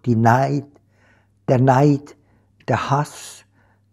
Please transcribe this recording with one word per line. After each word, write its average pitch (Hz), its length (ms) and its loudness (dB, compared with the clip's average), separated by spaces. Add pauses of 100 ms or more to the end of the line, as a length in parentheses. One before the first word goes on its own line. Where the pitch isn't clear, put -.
die 120 100 0
Neid, 131 500 0 (840)
der 131 120 2
Neid, 139 560 2 (520)
der 117 220 -4
Hass, - 560 -8 (480)